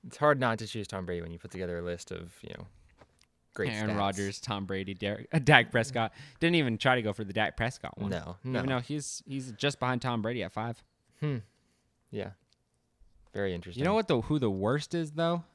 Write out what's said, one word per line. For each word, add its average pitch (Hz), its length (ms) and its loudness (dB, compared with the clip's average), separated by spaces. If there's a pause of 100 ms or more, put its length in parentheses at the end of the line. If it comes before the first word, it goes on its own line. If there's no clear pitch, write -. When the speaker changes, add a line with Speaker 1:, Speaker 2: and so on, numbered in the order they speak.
Speaker 1:
It's - 100 -16
hard 147 240 6
not 113 180 2
to 110 80 -6
choose 104 220 -6
Tom 95 180 -4
Brady 87 160 -2
when 82 80 -8
you 85 80 -10
put 90 120 -14
together 90 280 -4
a 87 40 -4
list 87 280 -6
of, 85 220 -10 (100)
you - 140 -12
know, 90 100 -12 (880)
great 117 180 0
Speaker 2:
Aaron 107 180 -2
Speaker 1:
stats. 104 80 0
Speaker 2:
Rodgers, 98 420 0
Tom 101 240 -4
Brady, 95 300 -4
Derek, 101 380 -4
uh, 160 60 4
Dak 127 320 6
Prescott. 117 420 0 (260)
Didn't 170 180 4
even 123 220 4
try 131 160 6
to 123 80 2
go 107 100 2
for 110 120 -4
the 95 80 -10
Dak 104 240 2
Prescott - 420 -4
one. 101 120 -2
Speaker 1:
No, 87 340 -4
Speaker 2:
Even 127 220 0
Speaker 1:
no. 131 100 0
Speaker 2:
though 123 40 0
he's, 143 460 -6
he's 131 260 -6
just 135 260 0
behind 127 240 0
Tom 120 200 0
Brady 117 200 -2
at 85 100 -6
five. 113 300 -6 (380)
Speaker 1:
Hmm. 143 180 0 (720)
Yeah. 101 200 -6 (1040)
Very 98 200 0
interesting. 87 260 -8
Speaker 2:
You 143 40 2
know 190 100 4
what 220 140 2
the, 123 140 4
who 151 160 2
the 120 120 4
worst 107 440 0
is, 160 180 -2
though? 165 320 0 (100)